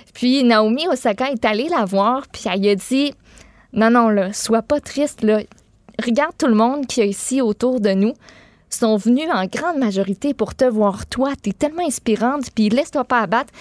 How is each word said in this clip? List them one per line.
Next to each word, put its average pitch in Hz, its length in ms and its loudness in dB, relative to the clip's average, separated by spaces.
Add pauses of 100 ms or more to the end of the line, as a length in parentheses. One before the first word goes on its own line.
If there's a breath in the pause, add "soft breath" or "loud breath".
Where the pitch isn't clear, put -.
(140 loud breath)
Puis 254 300 2
Naomi 233 440 4
Osaka 254 440 -2
est 233 120 -6
allée 220 240 0
la 302 160 0
voir, 202 380 0 (100)
puis - 140 -14
elle 196 220 0
a 208 80 4
dit, « 277 360 -2 (600 soft breath)
Non, 220 180 2
non, 233 180 4
là, 202 240 0
sois 220 300 0
pas 294 180 0
triste, - 440 -4
là. 214 160 2 (680)
Regarde 285 320 0
tout 320 80 0
le 233 80 4
monde 247 320 2
qui - 140 -2
est 202 80 2
ici 254 340 -4
autour 240 380 0
de 202 100 2
nous. 196 240 2 (560 soft breath)
Sont 220 260 0
venus 240 380 0
en 190 120 -2
grande 311 320 -4
majorité 202 540 -2
pour - 220 -4
te 262 100 2
voir, 214 420 0
toi. 269 260 -2 (100)
T'es 202 100 -4
tellement 311 340 -2
inspirante, 247 680 -2
puis 214 140 2
laisse-toi 262 360 0
pas 247 160 0
abattre. 220 400 -2